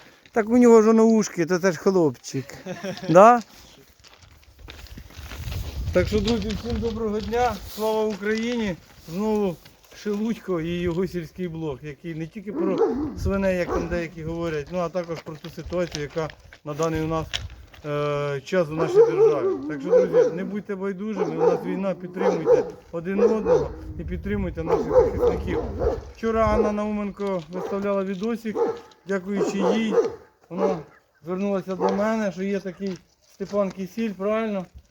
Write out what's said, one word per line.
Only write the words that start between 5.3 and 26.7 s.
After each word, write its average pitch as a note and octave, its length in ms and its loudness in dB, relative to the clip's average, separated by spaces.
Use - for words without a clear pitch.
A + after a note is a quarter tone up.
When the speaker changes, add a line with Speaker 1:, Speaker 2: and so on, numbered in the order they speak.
Speaker 1:
Так F3+ 140 2
що, G#3 120 0
друзі, G#3+ 280 0
всім A3+ 160 -4
доброго G#3+ 400 -4
дня, A3+ 340 0
слава A3 300 0
Україні. A3 720 -2
Знову G3+ 460 0
Шелудько G#3 680 -4
і E3 80 -4
його F3 280 0
сільський F3+ 400 -8
блог, D#3+ 360 -6
який D3+ 320 -12
не D#3+ 120 -8
тільки G3+ 240 -12
про D#4+ 260 -2
свиней, F#3+ 340 0
як F3 160 -2
там E3+ 140 -2
деякі E3 360 -6
говорять, E3 480 -4
ну, F3 80 -4
а E3+ 100 -2
також E3+ 320 -6
про D#3+ 140 -14
ту D#3+ 140 -14
ситуацію, E3 540 -4
яка D#3 240 -6
на D3+ 80 -8
даний D#3+ 280 0
у D#3 60 0
нас, D#3+ 200 -2
е, D3 600 -2
час F3+ 240 2
у - 40 -6
нашій A#3 220 0
державі. G#4+ 520 6
Так D4 120 -6
що, D4+ 80 -6
друзі, B4 440 4
не F3+ 100 -6
будьте G3+ 320 -6
байдужими, F#3+ 640 -4
у - 20 -4
нас D#3+ 260 4
війна, F#3 280 -2
підтримуйте F#3 680 2
один E3+ 320 -4
одного - 460 2
і E3+ 40 -8
підтримуйте F3+ 600 -4
наших - 280 0
захисників. - 680 2
Вчора A3+ 280 0
Анна G#3+ 260 2